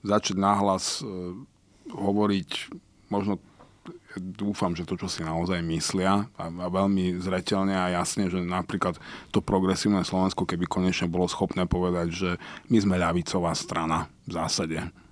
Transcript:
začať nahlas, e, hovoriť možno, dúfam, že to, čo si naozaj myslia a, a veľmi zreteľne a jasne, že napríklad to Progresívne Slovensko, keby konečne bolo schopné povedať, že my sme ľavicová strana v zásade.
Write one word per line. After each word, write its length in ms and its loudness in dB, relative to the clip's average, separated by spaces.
začať 400 2
nahlas, 640 2
e, 320 -8
hovoriť 800 0
možno, 240 0
dúfam, 580 -4
že 80 -6
to, 160 -6
čo 80 -6
si 160 -6
naozaj 400 -2
myslia 720 0
a, 140 -8
a 180 -8
veľmi 560 2
zreteľne 480 0
a 200 2
jasne, 260 0
že 120 -2
napríklad 600 -2
to 80 4
Progresívne 640 4
Slovensko, 400 0
keby 240 -2
konečne 400 0
bolo 160 2
schopné 400 0
povedať, 480 2
že 180 0
my 140 6
sme 180 4
ľavicová 560 0
strana 540 -2
v 80 -6
zásade. 420 -2